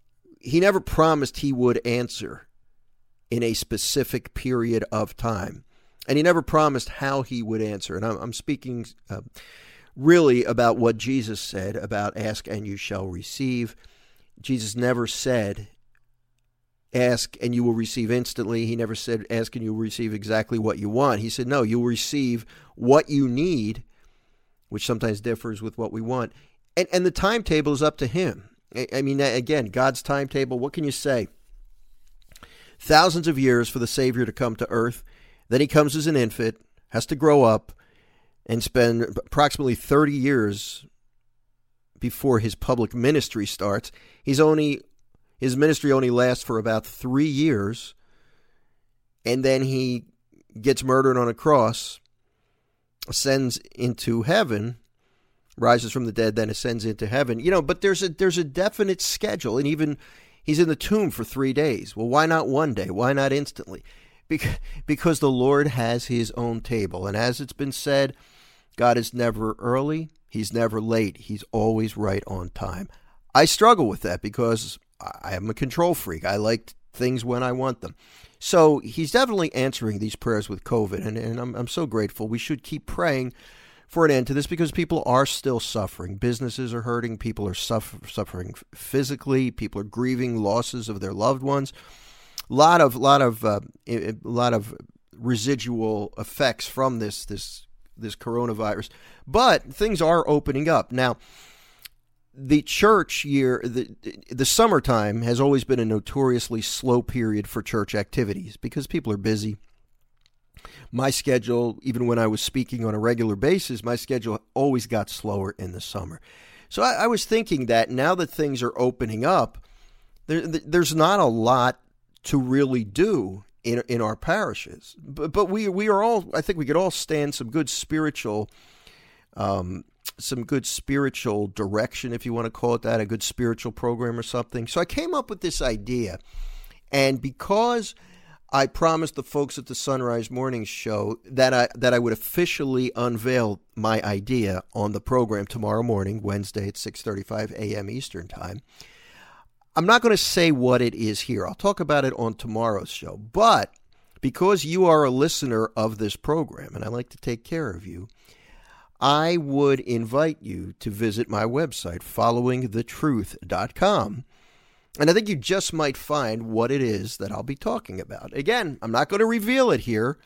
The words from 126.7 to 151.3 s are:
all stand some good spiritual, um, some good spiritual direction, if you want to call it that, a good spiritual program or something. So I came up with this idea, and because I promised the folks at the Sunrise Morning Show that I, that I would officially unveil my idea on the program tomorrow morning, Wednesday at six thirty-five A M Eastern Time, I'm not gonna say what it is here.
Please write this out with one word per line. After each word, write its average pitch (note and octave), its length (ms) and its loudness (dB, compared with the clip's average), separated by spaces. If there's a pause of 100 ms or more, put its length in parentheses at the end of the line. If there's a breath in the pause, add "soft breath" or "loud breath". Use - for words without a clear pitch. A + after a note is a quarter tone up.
all F3+ 140 2
stand D3 420 -2
some A#2 160 -10
good C#3+ 200 -2
spiritual, C3 800 -4 (840 soft breath)
um, G2 500 -4 (340)
some B2 260 -6
good C3+ 200 -2
spiritual B2+ 800 -2
direction, G#2+ 640 -4
if A#2 140 -8
you A#2+ 80 -4
want A#2 120 -2
to A2+ 40 -6
call A#2+ 240 -2
it A2+ 80 -2
that, A2+ 200 0
a G#2+ 40 -4
good G2+ 160 -4
spiritual A#2 500 -4
program A#2+ 460 -4
or A2+ 60 -8
something. A#2+ 420 -6
So E3+ 160 -2
I F3 40 0
came E4+ 280 -4
up C#4+ 160 -4
with G3+ 120 -12
this E3+ 200 -4
idea, A2+ 560 -4 (720 soft breath)
and C3+ 300 2
because G#3+ 720 -2 (580 soft breath)
I C#3 140 4
promised D#3+ 500 0
the C#3 60 -6
folks C#3+ 360 -4
at B2+ 100 -12
the B2+ 80 -10
Sunrise B2 560 -2
Morning B2+ 320 -4
Show G#2+ 640 -4
that C3 280 4
I, A#2+ 220 4
that B2 180 2
I A#2+ 60 6
would A#2 140 2
officially C3 840 -2
unveil A#2+ 640 0 (140)
my A2 260 0
idea G2+ 640 -2 (100)
on G#2 200 -2
the G#2 80 -6
program A2 440 0
tomorrow G#2+ 380 -2
morning, G#2 400 -2
Wednesday G2+ 460 -4
at - 80 -10
six - 240 -10
thirty-five G#2+ 500 -6
A G#2+ 240 -6
M G2+ 140 -8
Eastern G2+ 380 -10
Time, F2+ 340 -12 (1120 loud breath)
I'm D#3+ 100 2
not A#3 160 6
gonna A3+ 160 6
say E3 340 4
what B2 300 4
it A#2 140 0
is G#2+ 240 -2
here. G#2 260 -4